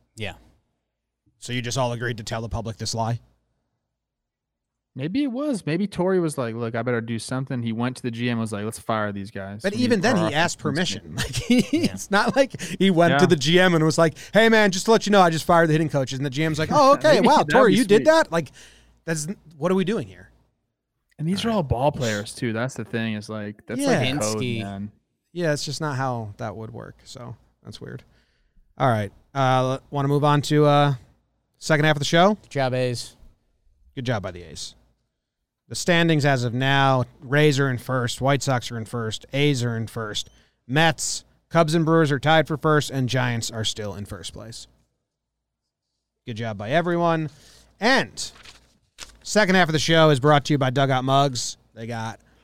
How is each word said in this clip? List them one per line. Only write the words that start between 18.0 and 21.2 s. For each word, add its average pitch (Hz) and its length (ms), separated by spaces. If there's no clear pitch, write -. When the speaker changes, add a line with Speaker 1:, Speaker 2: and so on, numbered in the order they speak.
Speaker 3:
sweet. - 20
Speaker 2:
that?" 320 260
Like, 160 220
that's, 156 220
what 175 140
are - 20
we 190 100
doing 170 220
here? 90 240
Speaker 3:
And 156 80